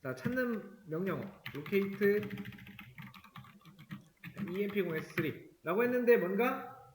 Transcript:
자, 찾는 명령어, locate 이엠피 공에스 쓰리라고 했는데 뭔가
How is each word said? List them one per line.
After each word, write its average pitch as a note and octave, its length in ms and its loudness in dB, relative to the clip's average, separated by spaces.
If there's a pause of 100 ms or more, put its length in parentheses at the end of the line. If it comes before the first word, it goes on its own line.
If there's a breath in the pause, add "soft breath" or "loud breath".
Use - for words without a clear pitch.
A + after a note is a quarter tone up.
자, C3 100 -4
찾는 A#3+ 480 0 (240)
명령어, D#3+ 380 -2 (320)
locate G3 720 2 (2250)
이엠피 G3+ 320 -2
공에스 D#3+ 300 -4
쓰리라고 E3+ 720 0
했는데 B3 340 6
뭔가 G3 580 0 (200)